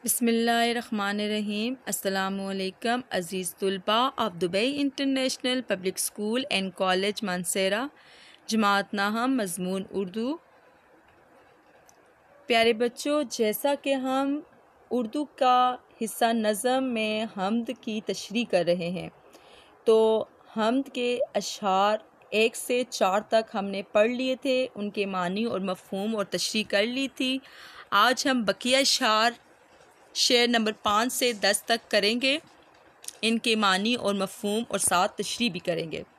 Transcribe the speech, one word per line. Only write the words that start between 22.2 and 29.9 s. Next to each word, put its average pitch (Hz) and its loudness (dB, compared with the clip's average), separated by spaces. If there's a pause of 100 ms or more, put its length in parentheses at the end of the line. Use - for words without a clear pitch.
एक 220 2
से 247 -2
चार 208 0
तक 226 4
हमने 196 -4 (120)
पढ़ 220 6
लिए 262 -2
थे, 254 0
उनके 208 -6
मानी 190 -2
और 190 -4
मफ़हूम 196 -4
और 202 -2
तशरीह 196 -2
कर 202 0
ली 262 -4
थी। 262 -2 (540)
आज 240 2
हम 254 0
बकिया 240 0
अशआर 233 2 (800)